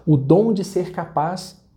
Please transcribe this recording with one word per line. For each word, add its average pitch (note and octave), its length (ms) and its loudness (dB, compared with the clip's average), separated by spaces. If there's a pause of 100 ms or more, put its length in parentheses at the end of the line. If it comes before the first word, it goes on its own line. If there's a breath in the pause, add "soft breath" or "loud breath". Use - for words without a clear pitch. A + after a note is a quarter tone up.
O D3+ 100 6
dom E3+ 360 2
de F#3+ 120 -2
ser F3+ 280 -4
capaz E3+ 680 -6 (160)